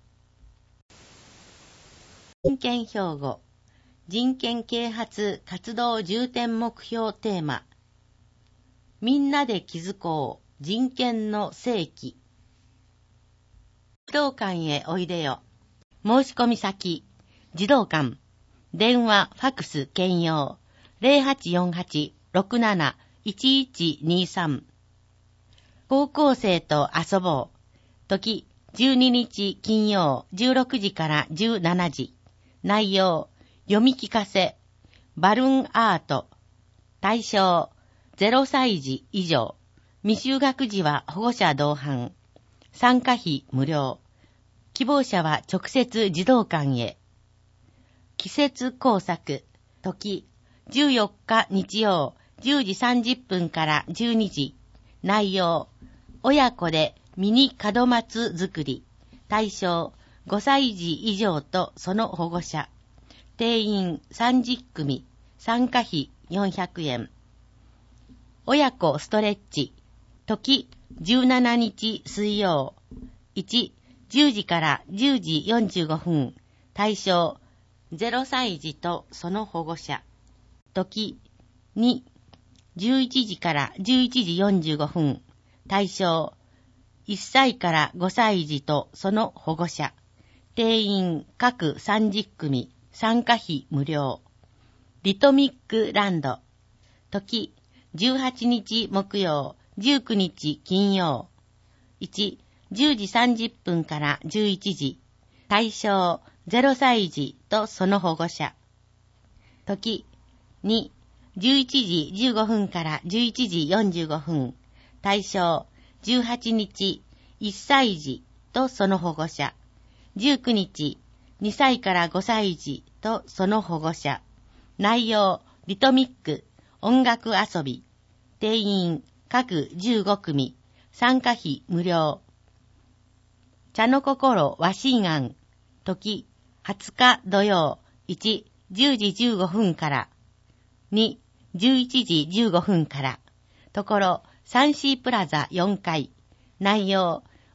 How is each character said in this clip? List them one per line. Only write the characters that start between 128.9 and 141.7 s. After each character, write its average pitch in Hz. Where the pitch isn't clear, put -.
各 240
十 208
五 196
組。 139
参 254
加 247
費 160
無 175
料。 165
茶 226
の 269
心 262
和 170
紙 240
庵。 139
時、 196
二 202
十 -
日 247
土 196
曜。 175
一、 -
十 254
時 208
十 233
五 185
分 185
か 156
ら。 135
二、 214
十 240